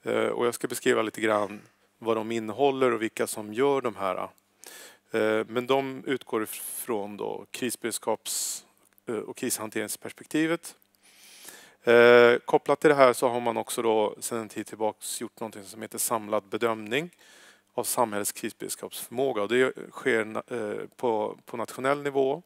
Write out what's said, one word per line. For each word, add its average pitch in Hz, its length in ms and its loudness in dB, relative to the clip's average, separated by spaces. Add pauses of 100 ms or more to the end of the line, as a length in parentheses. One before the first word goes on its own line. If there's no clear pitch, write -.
Eh, 113 240 0
och 113 200 -2
jag 120 80 0
ska - 140 -6
beskriva 120 340 2
lite 107 180 -4
grann 104 400 0 (380)
vad 113 180 -2
de 110 160 -4
innehåller 123 600 2
och 113 100 -2
vilka 113 240 -2
som 107 280 -10
gör 135 260 2
de 117 160 -4
här. 95 320 -4 (800)
Eh, 110 360 2
men 120 200 -4
de 131 400 0
utgår 123 360 -4
ifrån 104 760 -8
då 101 340 -8
krisberedskaps-, - 1120 -4 (420)
eh, 123 80 -4
och 107 220 -8
krishanteringsperspektivet. 117 1400 -4 (1040)
Eh, 120 600 10
kopplat - 360 2
till 156 100 6
det 143 60 6
här 135 160 8
så 127 160 0
har 120 120 0
man 117 160 -2
också 113 260 -4
då 110 380 2
sedan - 180 -6
en 110 100 -8
tid 107 180 -10
tillbaks - 540 -6
gjort 113 200 -12
någonting 104 240 -10
som 107 180 -16
heter 110 160 -10
samlad 107 460 -2
bedömning 113 680 -2 (640)
av 117 100 -4
samhällets 104 480 0
krisberedskapsförmåga. 113 1120 -6
Och 101 60 -2
det 127 240 4 (180)
sker 113 340 0
na-, 107 560 -6
eh, 101 60 -10 (100)
på, 107 480 -2
på - 120 -12
nationell 131 460 -2
nivå. 139 440 0